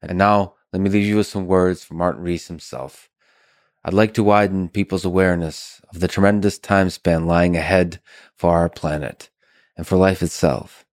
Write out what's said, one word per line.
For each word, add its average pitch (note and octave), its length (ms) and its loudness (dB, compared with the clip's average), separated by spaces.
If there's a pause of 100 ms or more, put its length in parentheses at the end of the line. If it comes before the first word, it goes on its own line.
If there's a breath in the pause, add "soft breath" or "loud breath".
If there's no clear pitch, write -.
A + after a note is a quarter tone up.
And F#2 160 -8
now, G2+ 380 2 (180)
let F#2+ 80 -2
me G2 100 0
leave G2+ 160 2
you G#2 100 0
with G#2+ 100 2
some F#2+ 200 -8
words F2+ 360 2
from - 140 -16
Martin F2 260 -2
Rees F2 240 -6
himself. - 640 -14 (760)
"I'd - 100 -6
like G#2 200 2
to A2+ 80 0
widen G2+ 460 2
people's F#2+ 360 -4
awareness F2 760 -2 (120)
of F2 80 -16
the F2+ 80 0
tremendous G2+ 500 2
time F#2+ 320 0
span E2 360 -2
lying E2+ 300 2
ahead F2 440 -2 (360 loud breath)
for F2 180 0
our E2+ 140 2
planet - 600 -8 (460)
and E2+ 100 -10
for F#2+ 100 0
life F#2 260 4
itself. - 720 -4